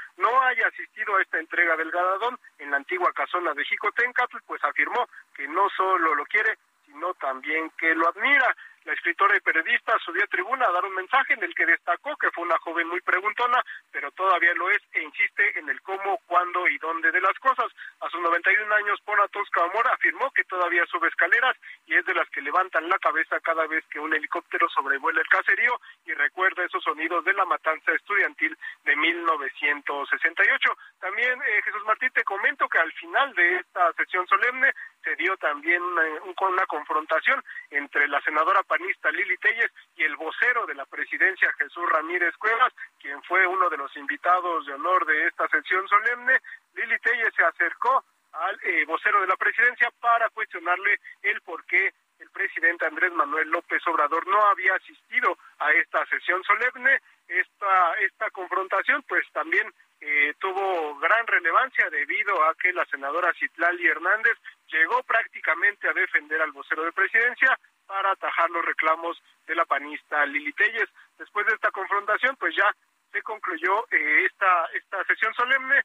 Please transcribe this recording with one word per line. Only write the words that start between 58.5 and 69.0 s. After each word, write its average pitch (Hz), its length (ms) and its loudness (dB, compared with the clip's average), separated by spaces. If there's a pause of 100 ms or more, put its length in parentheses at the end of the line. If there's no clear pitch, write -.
pues, 175 240 0
también, 180 420 -2 (260)
eh, 147 380 0
tuvo 185 600 -2
gran 214 280 2
relevancia 196 640 2
debido 175 540 0
a 160 100 4
que 185 180 0
la 170 140 -2
senadora 151 520 -2
Citlali 175 500 0
Hernández 214 500 2 (300)
llegó 165 340 2
prácticamente 196 840 0
a 160 40 0
defender 160 500 -2
al 151 100 -2
vocero 156 320 -6
de 170 80 -4
presidencia 233 640 2 (280)
para 196 260 -2
atajar 170 380 0
los 170 140 -2
reclamos 165 560 -2 (260)